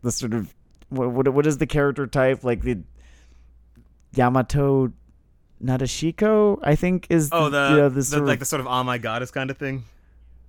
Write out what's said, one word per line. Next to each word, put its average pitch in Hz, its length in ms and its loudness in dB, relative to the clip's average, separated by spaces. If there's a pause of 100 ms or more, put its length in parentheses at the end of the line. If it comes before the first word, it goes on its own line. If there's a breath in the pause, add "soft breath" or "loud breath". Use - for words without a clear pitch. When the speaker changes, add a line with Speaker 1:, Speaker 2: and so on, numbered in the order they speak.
Speaker 1:
the 117 100 -2
sort 117 220 -6
of, 107 200 -6 (360)
what, 127 200 -2
what, 131 220 0
what 143 140 2
is 151 120 0
the 156 80 -2
character 143 400 -2
type? 131 380 0
Like, 120 180 -2
the 117 180 -4 (1300)
Yamato 131 800 2 (720)
Nadeshiko, 165 1000 0
I 147 140 2
think, 180 340 -2
is 156 220 2
Speaker 2:
Oh, 165 180 2
Speaker 1:
the, - 0 -
Speaker 2:
the, 139 200 2
Speaker 1:
you 151 60 6
know, 143 120 6
the 127 80 0
Speaker 2:
the, 139 80 0
Speaker 1:
sort 143 200 0
Speaker 2:
like, 143 100 2
Speaker 1:
of 135 60 -4
Speaker 2:
the 139 60 -8
sort 147 140 -4
of 127 60 -6
"Oh 127 180 0
my 123 140 -2
god" 113 240 -6
is 127 80 -8
kind 131 200 -6
of 135 60 -10
thing? 135 280 -8 (640)